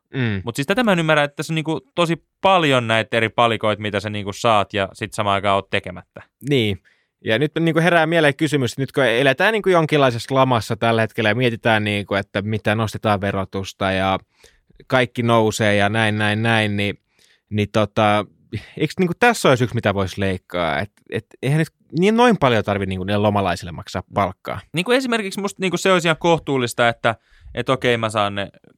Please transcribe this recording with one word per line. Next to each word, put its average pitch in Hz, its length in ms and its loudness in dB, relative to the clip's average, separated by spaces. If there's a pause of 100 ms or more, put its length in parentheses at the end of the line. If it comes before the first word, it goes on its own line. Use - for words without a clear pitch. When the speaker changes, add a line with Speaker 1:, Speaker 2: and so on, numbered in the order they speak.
(140)
Speaker 1:
Mm. 110 320 -4
Speaker 2:
Mut 117 100 -8
siis 165 120 -6
tätä 202 160 0
mä 214 80 0
en 175 80 0
ymmärrä, 156 240 0
että 143 120 -6
tässä 160 180 -8
on - 20 -2
niinku 156 260 -4 (140)
tosi 170 280 -2 (180)
paljon 147 460 2
näitä 113 300 0
eri 113 120 0
palikoita, 107 520 0
mitä 104 180 -2
sä 107 100 -6
niinku 101 240 -6
saat 107 400 0
ja 98 200 -2
sit - 200 -10
samaan 104 200 -2
aikaan 98 220 0
oot 98 140 -4
tekemättä. - 520 -8 (280)
Speaker 1:
Niin. 110 320 0 (440)
Ja 110 140 0
nyt 151 200 -2
niinku 165 200 0
herää 165 260 4
mieleen 160 300 2
kysymys, 135 360 0
että 135 100 -6
nyt 131 100 -6
kun 139 140 2
eletään 135 480 2
niinku 190 160 0
jonkinlaisessa 143 640 2
lamassa 127 400 2
tällä 113 260 2
hetkellä 110 280 0
ja 104 60 2
mietitään 117 480 2
niinku, 104 320 -2
että 98 260 -4
mitä 107 340 -2
nostetaan 107 460 -2
verotusta 95 720 -4
ja 95 280 0 (680)
kaikki 127 360 0
nousee 110 520 2
ja 101 140 2
näin, 107 280 0
näin, 107 260 0
näin, 107 340 0
niin, 101 220 -4 (500)
niin 104 220 -2
tota, 104 540 2 (520)
eikö - 220 -4
niinku 175 200 0
tässä 233 300 2
olisi 123 140 4
yksi, 117 120 -2
mitä 107 180 0
voisi 98 280 -4
leikkaa? 87 580 -4
Et, 104 120 -6 (180)
et - 160 -6 (160)
eihän 147 180 0
nyt 160 80 -2 (320)
niin 214 180 2
noin 240 200 6
paljon 117 260 2
tarvi 101 220 -2
niinku 92 180 -4
niille 101 180 0
lomalaisille 98 500 0
maksaa - 320 -10 (100)
palkkaa. 92 460 -4 (140)
Speaker 2:
Niinku 185 180 -2
esimerkiksi 233 500 -2
musta 196 200 -6
niinku 175 160 -2
se 190 140 2
olisi 175 160 2
ihan 160 120 2
kohtuullista, 135 680 0
että, 117 260 0 (380)
että 123 200 -2
okei, 123 240 0
mä 113 120 -2
saan 104 260 -2
ne 101 140 -6 (280)